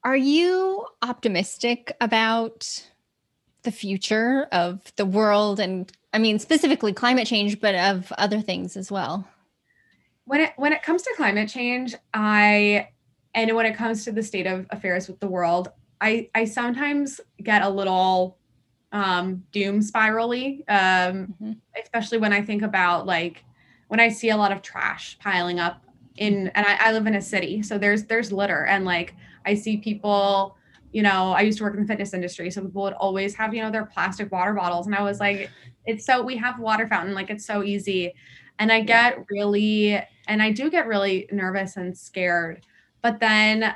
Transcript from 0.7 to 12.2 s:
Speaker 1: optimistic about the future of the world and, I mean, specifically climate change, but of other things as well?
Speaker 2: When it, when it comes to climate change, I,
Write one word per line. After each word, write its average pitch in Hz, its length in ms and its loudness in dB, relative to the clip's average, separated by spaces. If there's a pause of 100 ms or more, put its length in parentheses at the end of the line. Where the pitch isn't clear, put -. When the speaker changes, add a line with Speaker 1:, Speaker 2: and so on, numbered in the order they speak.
Speaker 1:
optimistic 240 880 -2 (100)
about 226 880 -2 (720)
the 233 80 -4
future 220 840 0
of 180 420 -2
the 208 100 0
world 208 540 4
and, 185 320 -4 (220)
I 220 60 2
mean, 220 200 2
specifically 294 540 2
climate 247 340 2
change, 208 340 0
but 202 140 2
of 185 420 0
other 208 240 0
things 180 360 -8
as 190 140 -10
well? 185 360 -6 (1000)
Speaker 2:
When 277 160 0
it, 311 140 0
when 285 160 2
it - 120 -2
comes 349 200 0
to 494 140 -6
climate 214 320 0
change, 247 460 -4 (180)
I, 208 760 4 (440)